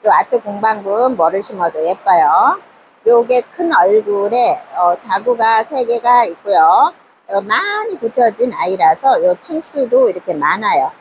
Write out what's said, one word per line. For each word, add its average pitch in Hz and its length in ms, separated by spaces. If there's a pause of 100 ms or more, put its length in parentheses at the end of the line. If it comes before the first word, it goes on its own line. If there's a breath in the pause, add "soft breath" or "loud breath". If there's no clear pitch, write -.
요 208 60
아트 190 320
공방분 208 720
뭐를 175 260
심어도 170 460
예뻐요. 190 720 (480)
요게 240 340 (140)
큰 339 180
얼굴에, 208 880 (140)
어, 175 240
자구가 226 640
세 262 220
개가 240 400
있고요. 185 680 (340 soft breath)
어, 196 140
많이 403 560
굳혀진 233 560
아이라서 180 680
요 180 160
층수도 262 680
이렇게 180 240
많아요. 160 680